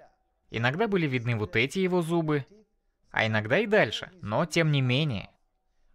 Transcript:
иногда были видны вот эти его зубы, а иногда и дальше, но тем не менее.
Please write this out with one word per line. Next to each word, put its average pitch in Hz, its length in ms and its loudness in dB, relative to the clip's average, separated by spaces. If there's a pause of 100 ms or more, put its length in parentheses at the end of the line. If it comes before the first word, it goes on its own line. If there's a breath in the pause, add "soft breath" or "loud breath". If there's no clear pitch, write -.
(500)
иногда 131 380 -2
были 196 180 0
видны 123 300 -2
вот 104 200 -6
эти 123 220 0
его 185 240 0
зубы, 156 460 -2 (640)
а 107 160 2
иногда 110 320 2
и 226 80 0
дальше, 190 440 2 (120)
но 120 240 0
тем 160 240 2
не 143 100 2
менее. 127 480 0 (640)